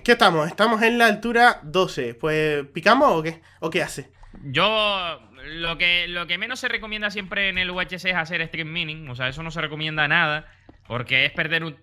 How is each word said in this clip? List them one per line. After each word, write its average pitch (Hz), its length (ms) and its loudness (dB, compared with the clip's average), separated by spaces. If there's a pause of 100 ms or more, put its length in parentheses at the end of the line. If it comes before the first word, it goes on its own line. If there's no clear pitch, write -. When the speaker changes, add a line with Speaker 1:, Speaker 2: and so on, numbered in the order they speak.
Speaker 1:
¿qué 240 80 4
estamos? 180 340 4
Estamos 220 360 2
en 233 160 4
la 233 80 6
altura 233 560 4
doce. 151 520 -2
Pues, 151 520 0
¿picamos 233 460 4
o 160 100 2
qué? 160 180 -6 (200)
¿O 165 100 -4
qué 165 120 0
hace? - 280 -8 (340)
Speaker 2:
Yo, 185 760 0 (240)
lo 165 340 -6
que, 175 300 2
lo 175 180 -6
que 175 100 -2
menos 233 240 -6
se 254 80 -4
recomienda 214 420 -6
siempre 196 380 -4
en 185 80 -4
el 185 140 -2
U 180 100 -4
H 180 180 -6
C 185 120 -2
es 180 60 0
hacer 165 300 -4
stream 160 240 -8
mining. 160 380 -8
O 123 60 -10
sea, 127 140 -4
eso 139 140 -8
no 165 80 -8
se 160 120 -6
recomienda 156 440 -2
nada, 156 400 2 (400)
porque 123 380 0
es 143 80 0
perder 165 320 -2
un 160 180 -10